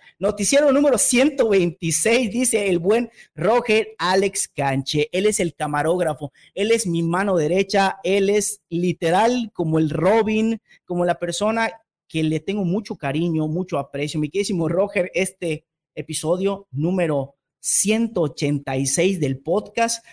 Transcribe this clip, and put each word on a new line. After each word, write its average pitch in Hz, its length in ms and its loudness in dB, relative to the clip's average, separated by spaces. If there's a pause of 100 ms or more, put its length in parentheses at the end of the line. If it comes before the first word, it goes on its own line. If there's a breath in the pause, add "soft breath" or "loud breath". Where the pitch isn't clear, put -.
(200 loud breath)
Noticiero 208 520 2
número 277 280 4
ciento 254 500 2
veintiséis, 196 800 0
dice 214 400 0
el 180 80 2
buen 220 320 0 (240 loud breath)
Roger 220 640 0
Alex 196 520 0
Canche. 139 640 -2
Él 185 140 0
es 214 140 2
el 175 160 -2
camarógrafo, 151 760 -2 (220 soft breath)
él 208 160 -2
es 226 160 0
mi 170 160 -2
mano 185 340 0
derecha, 190 680 0
él 196 260 0
es 208 400 -2
literal 185 840 0
como 160 280 -2
el 156 100 0
Robin, 214 720 2 (240 soft breath)
como 175 200 -2
la 175 120 0
persona 214 540 -2 (360)
que 160 140 -4
le 156 180 0
tengo 202 240 -4
mucho 196 340 -4
cariño, 156 500 -2
mucho 165 320 -4
aprecio. 147 400 -6
Mi 151 100 -2
queridísimo 185 400 -2
Roger, 185 460 0
este 170 500 -4 (300)
episodio 180 760 -2
número 151 640 -2 (320)
ciento 220 580 0
ochenta 143 520 -2
y 135 100 0
seis 175 360 0
del 135 180 -2
podcast, 208 720 -2